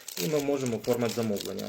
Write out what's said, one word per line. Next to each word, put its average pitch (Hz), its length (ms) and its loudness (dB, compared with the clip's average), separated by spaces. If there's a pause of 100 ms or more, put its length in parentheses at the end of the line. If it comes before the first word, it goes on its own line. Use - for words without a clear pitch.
(240)
і 170 40 0
ми 151 120 4
можемо 135 360 0
оформити 117 380 2
замовлення. 104 540 -2